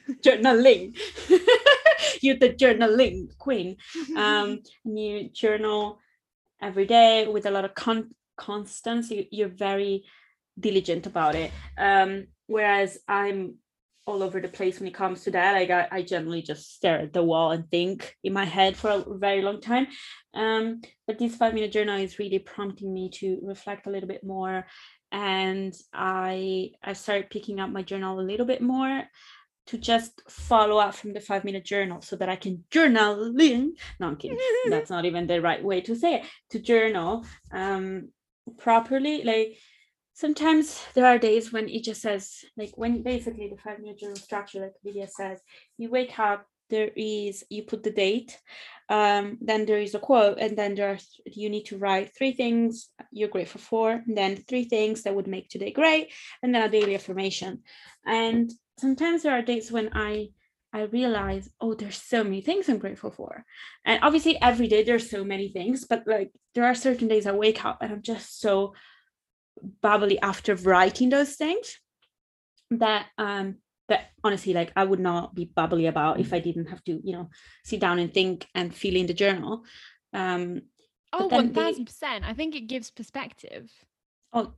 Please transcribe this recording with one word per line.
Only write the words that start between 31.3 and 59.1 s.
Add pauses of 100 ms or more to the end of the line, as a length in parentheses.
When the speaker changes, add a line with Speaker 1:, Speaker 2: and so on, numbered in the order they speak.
Speaker 2:
journal
so
that
I
can
journaling. (280)
No,
I'm
kidding. (160)
Speaker 1:
<laughs>
Speaker 2:
That's
not
even
the
right
way
to
say
it. (240)
To
journal, (240)
um, (480)
properly.
Like, (560)
sometimes (120)
there
are
days
when
it
just
says, (120)
like,
when
basically
the
five-minute
journal
structure,
like (100)
Lydia
says, (380)
you
wake
up, (240)
there
is,
you
put
the
date, (520)
um,
then
there
is
a
quote,
and
then
there
are
th-,
you
need
to
write
three
things (240)
you're
grateful
for,
and
then
three
things
that
would
make
today
great, (300)
and
then
a
daily
affirmation. (420)
And (300)
sometimes